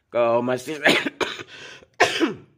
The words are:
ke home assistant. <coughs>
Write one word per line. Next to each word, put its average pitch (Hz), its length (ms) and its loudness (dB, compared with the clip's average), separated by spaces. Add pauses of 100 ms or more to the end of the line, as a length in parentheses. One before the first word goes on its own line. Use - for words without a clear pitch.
ke 117 140 0
home 120 320 2
assistant. 147 400 0
<coughs> - 1500 -4 (120)